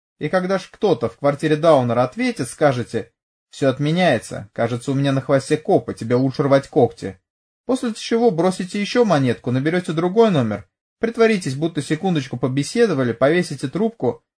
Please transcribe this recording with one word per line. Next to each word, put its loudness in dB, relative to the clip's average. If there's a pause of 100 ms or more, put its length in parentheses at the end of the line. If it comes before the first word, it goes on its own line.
(180)
и -4
когда -2
ж -14
кто-то -2
в -16
квартире 0
Даунера 4
ответит, -4
скажете: -2 (380)
"Всё -2
отменяется, 0
кажется, -4
у 0
меня 0
на 0
хвосте 0
копы, 0
тебе -2
лучше 0
рвать 2
когти". 0 (440)
После -2
чего 0
бросите -2
ещё 2
монетку, 2
наберёте -2
другой 2
номер, -2 (300)
притворитесь, 0
будто -4
секундочку -2
побеседовали, 0
повесите 0
трубку, -4 (140)